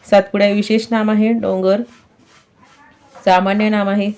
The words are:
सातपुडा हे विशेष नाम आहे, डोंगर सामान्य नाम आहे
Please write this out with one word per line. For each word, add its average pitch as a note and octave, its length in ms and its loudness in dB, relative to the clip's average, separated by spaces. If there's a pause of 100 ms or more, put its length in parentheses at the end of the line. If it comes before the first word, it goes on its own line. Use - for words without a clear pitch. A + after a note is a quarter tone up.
(100)
सातपुडा G3+ 340 2
हे G3+ 80 0
विशेष A3 380 -2
नाम A3 200 0
आहे, G#3+ 220 2
डोंगर F#3+ 480 -2 (1400)
सामान्य G3 440 2
नाम G#3 200 -2
आहे G3+ 300 -2